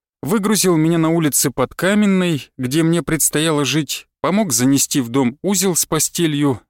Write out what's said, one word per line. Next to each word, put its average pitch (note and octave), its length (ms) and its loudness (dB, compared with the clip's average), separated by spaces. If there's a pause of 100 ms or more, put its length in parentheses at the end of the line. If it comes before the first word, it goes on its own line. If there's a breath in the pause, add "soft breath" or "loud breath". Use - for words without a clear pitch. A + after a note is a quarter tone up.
(220)
выгрузил F#3 560 0
меня E3 200 2
на D#3+ 120 2
улице D#3 420 0
под B2+ 240 -4
Каменной, F#3 840 0
где C3 260 0
мне E3 200 2
предстояло D3+ 640 -2
жить, C#3 420 -4 (140)
помог F3+ 320 0
занести C3 480 2
в A#2 80 -6
дом B2 320 0
узел F#3 340 -2
с - 100 -2
постелью, D3 840 -2